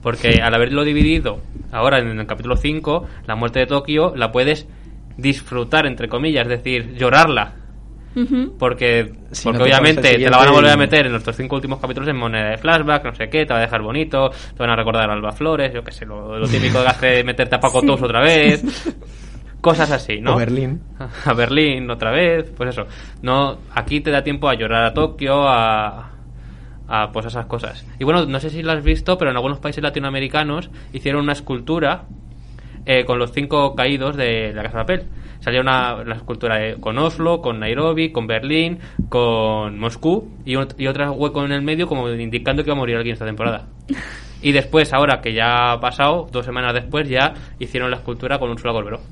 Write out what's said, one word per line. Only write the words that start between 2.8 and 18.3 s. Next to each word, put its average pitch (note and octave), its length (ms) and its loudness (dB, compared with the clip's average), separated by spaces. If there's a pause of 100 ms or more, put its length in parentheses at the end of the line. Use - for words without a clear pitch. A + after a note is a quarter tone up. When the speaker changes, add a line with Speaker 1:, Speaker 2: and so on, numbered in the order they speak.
Speaker 1:
la A2 100 -2
muerte A#2 240 0
de B2+ 60 4
Tokio D3 500 2
la A2+ 160 0
puedes C3 340 2 (500)
disfrutar, C3 720 0
entre A#2+ 220 -4
comillas, C3 340 0
es A#2 60 0
decir, B2 480 -4
llorarla. B2+ 580 4 (600)
Speaker 2:
Ujú. B3 420 0
Speaker 1:
Porque, A#2+ 540 2 (180)
Speaker 3:
Si - 140 -10
Speaker 1:
porque A#2 140 2
Speaker 3:
no B2+ 60 6
te C3 60 8
Speaker 1:
obviamente C#3+ 320 6
Speaker 3:
comes B2+ 140 8
el B2 80 2
Speaker 1:
te C3 60 6
la B2+ 60 8
van C3 120 10
a - 0 -
Speaker 3:
siguiente C#3+ 80 8
Speaker 1:
volver D3 140 10
a D3 40 10
Speaker 3:
y D3 40 4
Speaker 1:
meter C#3+ 280 6
en B2 60 0
los A2+ 100 -2
otros A#2 140 -4
cinco C3 200 -4
últimos C3+ 240 -4
capítulos C3 280 -4
en C#3+ 80 -2
moneda A2+ 340 -2
de A2 80 -2
flashback, D3+ 460 2
no A#2+ 100 -6
sé A2 160 -4
qué, D#3 160 2
te C3+ 80 0
va A#2 60 4
a - 20 4
dejar A2+ 200 0
bonito, C3+ 480 0
te - 280 -14
van A#2+ 120 0
a A2+ 60 4
recordar A2 320 2
a G#2 60 0
Alba G#2+ 180 -4
Flores, C#3+ 400 0
yo A#2+ 100 -6
qué A#2 100 -14
sé, - 120 -14
lo, G#2+ 340 -10
lo A2 100 0
típico A#2 340 2
que B2+ 60 6
hace B2+ 360 4
meterte B2 300 0
a A#2 60 0
Paco C3 200 4
Speaker 2:
<laughs> - 0 -
Sí. C#4+ 60 4
Speaker 1:
Tous C3+ 160 4
otra A#2 180 2
vez, D3+ 420 6 (1000)